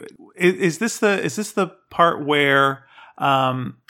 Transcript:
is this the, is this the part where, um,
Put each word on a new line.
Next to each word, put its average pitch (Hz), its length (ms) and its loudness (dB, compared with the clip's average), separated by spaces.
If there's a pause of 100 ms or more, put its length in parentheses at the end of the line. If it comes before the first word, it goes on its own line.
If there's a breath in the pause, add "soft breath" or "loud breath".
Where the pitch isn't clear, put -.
(380)
is 180 400 0
this - 200 -4
the, 202 240 0
is 156 140 -6
this 214 160 -6
the 196 160 -2 (220)
part 170 340 2
where, 139 600 2 (320 loud breath)
um, 131 580 -2 (140)